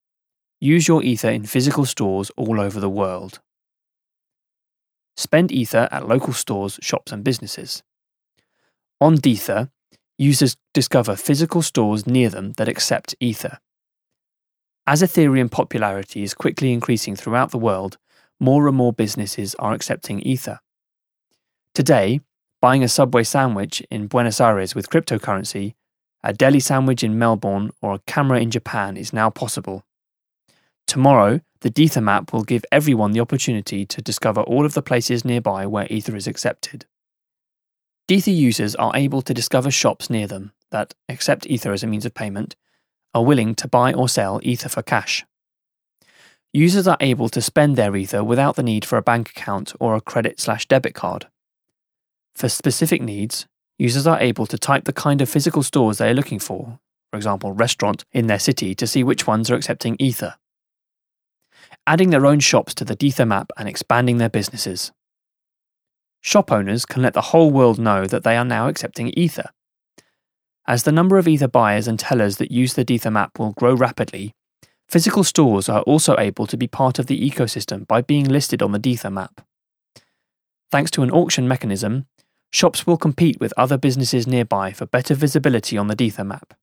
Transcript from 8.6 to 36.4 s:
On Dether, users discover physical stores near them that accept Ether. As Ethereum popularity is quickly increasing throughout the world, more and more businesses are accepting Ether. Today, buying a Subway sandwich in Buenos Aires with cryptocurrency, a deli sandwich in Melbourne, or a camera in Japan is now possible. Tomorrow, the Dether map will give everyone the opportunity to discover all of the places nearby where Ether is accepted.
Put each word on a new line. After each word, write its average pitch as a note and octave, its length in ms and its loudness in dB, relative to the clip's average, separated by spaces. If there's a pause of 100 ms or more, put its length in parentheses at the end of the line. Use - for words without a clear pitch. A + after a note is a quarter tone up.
On D#3 140 6
Dether, A#2+ 560 0 (460)
users C#3 400 2 (180)
discover A#2 400 2
physical D#3+ 480 0
stores G#2+ 460 -2
near B2+ 200 2
them G2 260 -8
that A2 120 -4
accept - 540 -4
Ether. - 380 -6 (1300)
As D3+ 160 2
Ethereum C#3+ 480 4
popularity G2+ 760 -4
is G2 100 -8
quickly - 380 -2
increasing A#2 420 -2
throughout A#2+ 380 -2
the B2+ 60 -6
world, G2 380 -4 (440)
more C#3 260 4
and C#3 100 2
more B2 160 2
businesses G#2 680 -6
are G#2+ 140 -2
accepting - 460 -8
Ether. B2+ 380 -4 (1160)
Today, B2+ 480 2 (400)
buying C3 220 4
a A#2+ 60 2
Subway B2 340 2
sandwich A2 580 -2 (100)
in G#2 180 -8
Buenos A#2+ 320 0
Aires G2+ 340 2
with - 160 -8
cryptocurrency, G#2 840 -4 (500)
a G#2+ 80 -2
deli C#3 280 4
sandwich C3 440 0
in A2 140 -2
Melbourne, G#2+ 520 0 (100)
or G2+ 140 -4
a G2 120 -10
camera C3+ 340 0
in A#2 100 -2
Japan G2+ 460 -6
is - 160 -12
now A2 180 0
possible. G2 540 -8 (1000)
Tomorrow, C3 540 4 (200)
the - 80 -2
Dether D3 320 2
map G#2 320 0
will A2 120 -2
give A#2+ 280 -2
everyone B2+ 400 2
the A2+ 80 0
opportunity A2 640 -4
to - 160 -10
discover G#2+ 400 -2
all C#3 240 0
of D3 80 0
the D3 80 -2
places A#2+ 420 -2
nearby G2+ 440 -2
where G2+ 240 -4
Ether A2 260 -6
is G2+ 100 -10
accepted. - 600 -8 (1200)